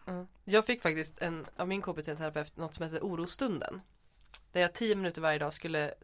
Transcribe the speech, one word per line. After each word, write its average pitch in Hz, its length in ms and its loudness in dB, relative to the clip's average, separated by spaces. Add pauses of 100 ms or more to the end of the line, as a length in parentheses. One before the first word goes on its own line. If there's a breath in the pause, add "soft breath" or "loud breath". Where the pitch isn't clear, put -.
Ja. 180 220 -8 (180)
Jag 214 220 8
fick 240 160 0
faktiskt 160 400 0
en, 165 240 -2 (100)
av 180 120 -2
min 196 140 0
K 185 100 -2
B 160 100 -4
T-terapeut 151 540 -4
något 160 180 -6
som 170 100 -4
heter 160 160 -4
orostunden. 185 800 -2 (720)
Där 180 80 2
jag 175 120 4
tio 214 240 2
minuter 175 240 -2
varje 156 180 4
dag 151 140 0
skulle 156 520 -2